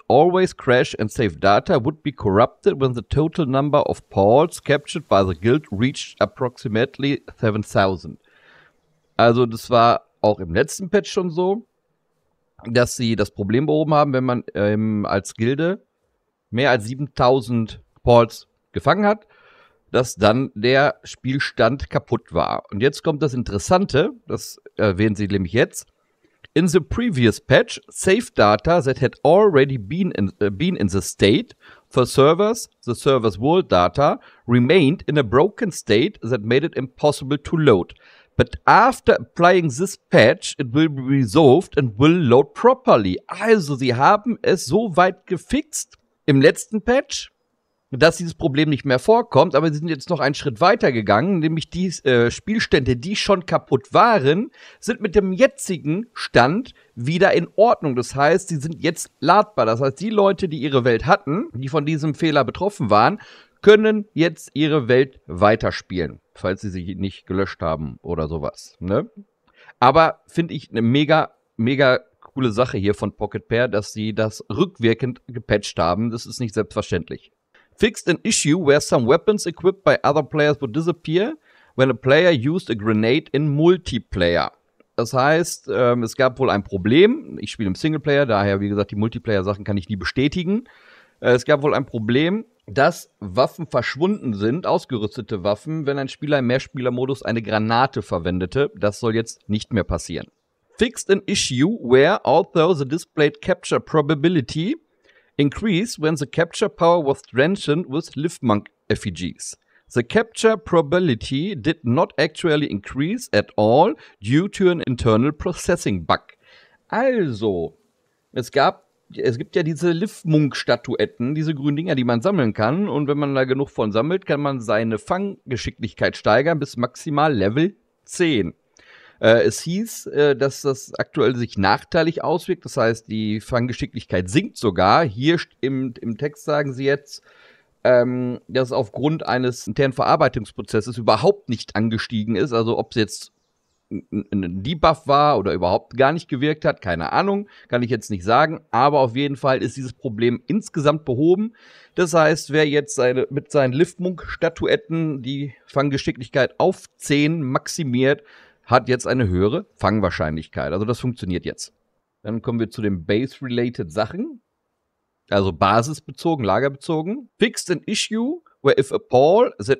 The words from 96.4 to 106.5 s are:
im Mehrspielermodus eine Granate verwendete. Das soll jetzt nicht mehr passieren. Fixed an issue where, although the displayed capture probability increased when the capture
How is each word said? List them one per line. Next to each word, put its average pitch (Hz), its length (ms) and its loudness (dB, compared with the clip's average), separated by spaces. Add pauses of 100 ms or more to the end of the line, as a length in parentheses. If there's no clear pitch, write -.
im 123 80 -2
Mehrspielermodus 127 720 -4
eine 117 180 -4
Granate 110 600 -2
verwendete. 90 760 -2
Das 101 220 -2
soll 113 160 -2
jetzt - 340 -6
nicht 107 240 -4
mehr 98 120 0
passieren. 82 420 -8 (500)
Fixed - 320 -4
an 196 180 2
issue 190 540 -2
where, 135 440 4
although 170 500 2
the 143 100 -4
displayed 147 560 -2
capture 175 380 -2
probability 156 960 0 (640)
increased 175 640 -2
when 156 140 0
the 131 100 -6
capture - 420 -2